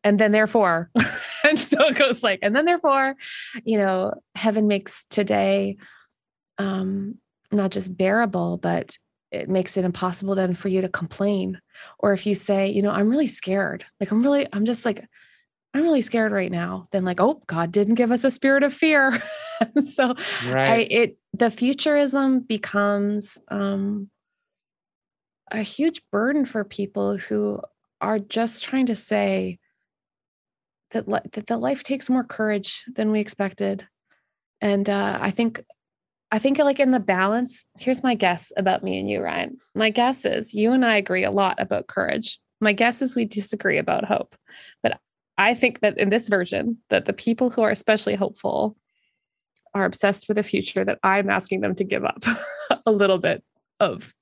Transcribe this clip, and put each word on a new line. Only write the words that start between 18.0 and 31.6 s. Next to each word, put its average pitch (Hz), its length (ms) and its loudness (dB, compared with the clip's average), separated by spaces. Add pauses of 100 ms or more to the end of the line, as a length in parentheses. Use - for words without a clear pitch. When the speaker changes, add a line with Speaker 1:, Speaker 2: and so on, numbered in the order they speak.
Speaker 1:
us 247 140 2
a 269 60 4
spirit 269 340 4
of 277 80 0
fear." 269 540 2
<laughs> - 60 -12 (600)
So 254 220 2 (320)
Speaker 2:
Right. 131 240 2
Speaker 1:
I, 233 60 6 (120)
it, - 300 0 (140)
the 226 180 2
futurism 269 880 2
becomes, 202 1000 -2 (100)
um, 196 600 -4 (1400)
a 214 120 -4
huge 320 380 -2 (120)
burden 254 320 0
for 220 200 -4
people 202 520 -4
who 208 440 -4 (400)
are 214 200 0
just 226 420 -2
trying 262 240 0
to 233 80 0
say 190 640 0 (1300)
that 220 160 -4
li-, 208 100 -2 (140)
that 208 140 -10
the 233 100 -2
life 262 260 -2